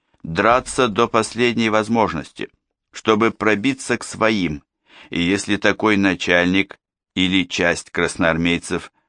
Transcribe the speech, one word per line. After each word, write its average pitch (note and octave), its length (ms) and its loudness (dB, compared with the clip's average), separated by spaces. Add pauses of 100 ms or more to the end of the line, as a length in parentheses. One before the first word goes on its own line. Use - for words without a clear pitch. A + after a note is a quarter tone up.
(220)
драться A#2 680 0
до A2+ 200 0
последней A2+ 600 0
возможности, G#2+ 800 -2 (420)
чтобы A2 400 2
пробиться A2 680 -2
к - 80 -8
своим, F#2+ 600 -2 (440)
и E2+ 140 -4
если G2 340 -2
такой G#2 400 2
начальник F2+ 840 2 (360)
или F#2 300 2
часть E2+ 460 -2
красноармейцев E2+ 1000 -2 (160)